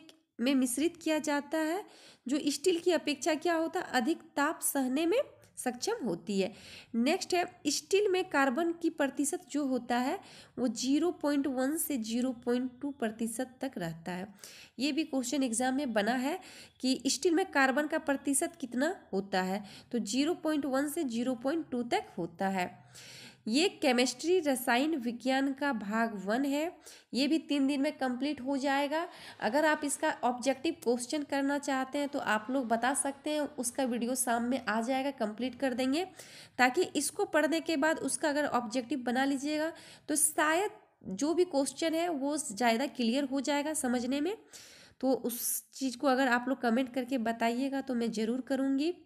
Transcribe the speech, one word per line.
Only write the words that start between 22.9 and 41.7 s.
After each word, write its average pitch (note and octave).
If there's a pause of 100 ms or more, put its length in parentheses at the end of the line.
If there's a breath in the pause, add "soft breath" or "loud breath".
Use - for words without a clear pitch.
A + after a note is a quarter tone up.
ये D4
केमिस्ट्री C#4
रसायन C4+
विज्ञान C4
का C#4+
भाग G#3+ (140)
वन A#3
है, C#4+ (440 loud breath)
ये C4
भी D#4
तीन C#4+
दिन C#4
में D4
कंप्लीट C4+
हो C4+
जाएगा। C#4+ (340 loud breath)
अगर C4
आप D4+
इसका D4 (140)
ऑब्जेक्टिव B3+
क्वेश्चन B3
करना C#4
चाहते C4
हैं C#4+
तो C#4
आप G#3+
लोग B3+
बता A#3
सकते C#4
हैं, D4+
उसका C#4
वीडियो A#3+
शाम A#3
में B3+
आ G#3+
जाएगा, C4
कंप्लीट A#3
कर B3
देंगे, C4 (540 loud breath)
ताकि G3+ (140)
इसको -
पढ़ने D#4
के D#4+
बाद D#4
उसका C#4
अगर C#4+
ऑब्जेक्टिव A#3+
बना B3
लीजिएगा D4 (360 loud breath)
तो D4+
शायद E4 (340)
जो C#4
भी F4
क्वेश्चन D#4